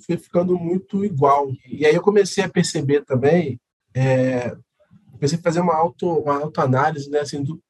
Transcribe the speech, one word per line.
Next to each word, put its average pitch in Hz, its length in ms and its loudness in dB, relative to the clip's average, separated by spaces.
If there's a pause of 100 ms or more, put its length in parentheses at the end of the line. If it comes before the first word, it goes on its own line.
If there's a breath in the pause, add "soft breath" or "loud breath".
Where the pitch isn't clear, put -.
foi 165 100 -2
ficando 180 400 0
muito 180 480 -4
igual. 143 460 2 (180)
E 139 160 -4
aí 151 120 6
eu 175 40 0
comecei 196 440 2
a 175 40 -4
perceber 147 560 0
também, 139 560 0 (340)
é, 127 640 0 (560)
comecei 147 260 -2
a 165 40 -18
fazer 170 180 0
uma 175 140 2
auto, 170 340 -2
uma 143 340 -2
autoanálise, 143 680 0
né, 147 100 0
assim, 143 220 -6
do, 160 280 -8